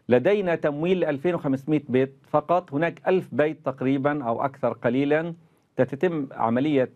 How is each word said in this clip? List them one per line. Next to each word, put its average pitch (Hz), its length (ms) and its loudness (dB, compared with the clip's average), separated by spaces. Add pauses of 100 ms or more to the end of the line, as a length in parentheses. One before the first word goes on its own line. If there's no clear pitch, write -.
لدينا 170 460 2
تمويل 160 440 0
لألفين 156 360 -2
وخمسمائة 147 540 -2
بيت 131 240 2 (180)
فقط. 170 420 0
هناك 165 340 -2
ألف 185 240 2
بيت 151 340 -2
تقريبا 135 580 -2
أو 117 220 -2
أكثر 127 280 -2
قليلا 143 600 0 (420)
تتم 139 560 0
عملية 127 640 0